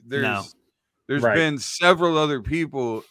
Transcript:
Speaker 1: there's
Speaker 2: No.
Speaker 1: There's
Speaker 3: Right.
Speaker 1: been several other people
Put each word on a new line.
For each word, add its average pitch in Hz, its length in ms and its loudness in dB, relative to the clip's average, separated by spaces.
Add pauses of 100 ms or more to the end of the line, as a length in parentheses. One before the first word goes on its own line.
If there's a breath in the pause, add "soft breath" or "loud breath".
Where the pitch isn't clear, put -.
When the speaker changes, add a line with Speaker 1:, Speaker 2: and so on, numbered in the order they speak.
Speaker 1:
there's 135 200 -4
Speaker 2:
No. 104 200 -2 (680)
Speaker 1:
There's 139 120 0
Speaker 3:
Right. 117 120 4
Speaker 1:
been 156 240 2
several 170 580 2
other 147 240 0
people 131 680 -4